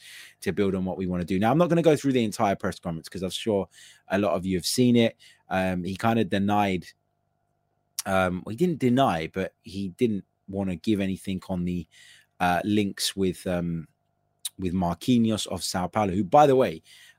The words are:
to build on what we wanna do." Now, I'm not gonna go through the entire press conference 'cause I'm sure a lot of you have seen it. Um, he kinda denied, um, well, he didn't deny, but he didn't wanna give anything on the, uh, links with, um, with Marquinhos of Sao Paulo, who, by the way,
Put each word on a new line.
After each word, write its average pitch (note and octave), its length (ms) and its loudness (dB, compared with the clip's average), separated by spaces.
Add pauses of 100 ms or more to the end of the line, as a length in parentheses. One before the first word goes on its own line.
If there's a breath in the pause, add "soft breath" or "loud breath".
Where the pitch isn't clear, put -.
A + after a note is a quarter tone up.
(400 loud breath)
to G2 120 -2
build F#2+ 220 0
on F#2 100 -2
what F2+ 120 -4
we F#2 100 -4
wanna F2 200 -2
do." F#2 120 0
Now, A2+ 140 4
I'm D3+ 60 4
not F3 100 4
gonna E3 140 2
go D#3 140 6
through C3+ 180 0
the A#2+ 100 2
entire G2+ 320 0
press - 240 -6
conference E2 280 -8
'cause F2+ 140 -8
I'm F#2 80 -6
sure G2+ 380 -2 (400 loud breath)
a G2 100 0
lot G2+ 140 2
of F2+ 140 -2
you F#2 100 0
have E2 100 -4
seen B2 300 2
it. A#2 200 4 (340 soft breath)
Um, F#2 340 -2
he F#2+ 120 -6
kinda A2+ 280 2
denied, G2 640 0 (1200)
um, F#2 380 0
well, - 60 -10
he A2 60 -8
didn't E3+ 240 -2
deny, A#2+ 480 2
but F#2+ 240 -4 (100)
he G2 280 -8
didn't G#2 340 -2 (240)
wanna G2 280 -4
give G#2 220 0
anything F#2+ 500 -4
on F2+ 160 -4
the, F2 220 -6 (540 loud breath)
uh, F2+ 240 2
links G#2 500 -2
with, F#2+ 320 -2
um, F2 400 -4 (720)
with F#2 140 -4
Marquinhos G#2 760 0
of F#2 160 -8
Sao F2+ 240 -4
Paulo, G#2 260 0
who, G2 120 -2
by D3 220 6
the C3+ 100 6
way, F#2+ 260 0 (360 loud breath)